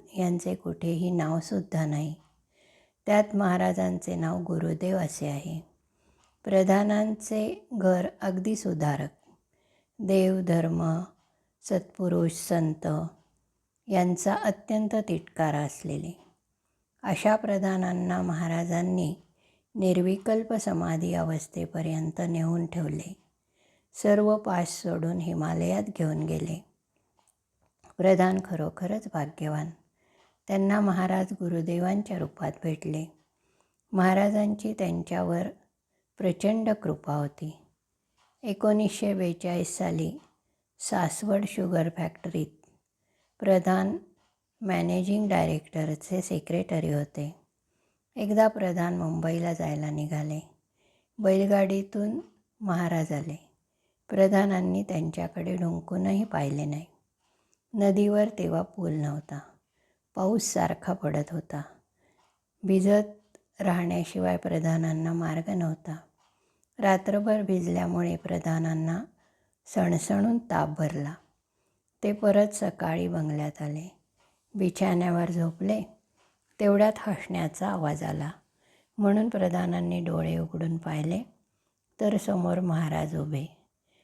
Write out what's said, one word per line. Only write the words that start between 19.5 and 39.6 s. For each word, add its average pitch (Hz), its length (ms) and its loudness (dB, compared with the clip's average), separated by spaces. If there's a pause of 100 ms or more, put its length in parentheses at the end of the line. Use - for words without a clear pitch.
निर्विकल्प 190 800 2
समाधी 170 600 -2
अवस्थेपर्यंत 160 1160 -4
नेऊन 165 360 0
ठेवले. 160 480 -6 (800)
सर्व 208 440 4
पाश 180 300 -2
सोडून 170 500 -2
हिमालयात 165 640 -2
घेऊन 156 400 -2
गेले. 160 420 -4 (1300)
प्रधान 185 480 6
खरोखरच 180 680 -4
भाग्यवान. 151 560 -4 (800)
त्यांना 196 320 2
महाराज 185 520 2
गुरुदेवांच्या 175 840 -2
रूपात 151 340 -6 (120)
भेटले. 156 420 -4 (880)
महाराजांची 208 840 2
त्यांच्यावर 175 720 -2 (720)
प्रचंड 208 520 0
कृपा 151 440 -2
होती. 147 440 -6 (840)
एकोणीसशे 214 720 2
बेचाळीस 175 640 -2